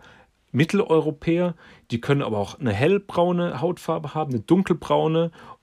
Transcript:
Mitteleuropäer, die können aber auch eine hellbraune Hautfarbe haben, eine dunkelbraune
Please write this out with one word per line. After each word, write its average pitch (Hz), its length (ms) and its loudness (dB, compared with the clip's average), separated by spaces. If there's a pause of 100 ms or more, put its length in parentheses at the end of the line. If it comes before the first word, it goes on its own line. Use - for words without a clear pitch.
(520)
Mitteleuropäer, 165 1040 0 (360)
die 117 80 -2
können 143 220 0
aber 110 160 -2
auch 101 220 -4
eine 120 120 -2
hellbraune 175 920 0
Hautfarbe 165 520 -4
haben, 156 180 -4
eine 120 80 -2
dunkelbraune 165 920 2 (320)